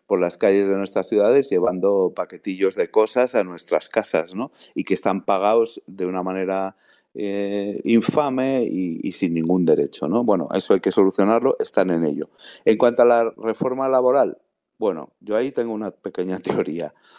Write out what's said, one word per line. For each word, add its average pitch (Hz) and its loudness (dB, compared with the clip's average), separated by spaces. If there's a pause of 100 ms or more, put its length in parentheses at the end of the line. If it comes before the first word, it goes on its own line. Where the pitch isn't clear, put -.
por 95 0
las 87 -2
calles 101 4
de 98 0
nuestras 98 -4
ciudades 117 4
llevando 92 2
paquetillos 92 -4
de 90 -2
cosas 123 2
a 110 2
nuestras 85 -4
casas, 85 -2
¿no? 113 -8 (240)
Y - -4
que 98 -2
están 95 -2
pagados 107 0
de 95 -8
una 92 -4
manera, 95 -4 (380)
eh, 101 -6
infame 131 2
y, 90 -4
y 98 -6
sin 87 -2
ningún 85 2
derecho, 73 0
¿no? 110 0
Bueno, 98 0
eso 95 2
hay 95 4
que 95 0
solucionarlo, 107 2
están 95 0
en 82 0
ello. 73 -4 (360)
En - 4
cuanto 120 4
a 120 6
la 117 2
reforma 127 -4
laboral, 127 2 (400)
bueno, 85 -4
yo 104 -4
ahí 127 -2
tengo 117 -4
una 107 -8
pequeña 92 -6
<laughs> - -20
teoría. 82 -6 (260)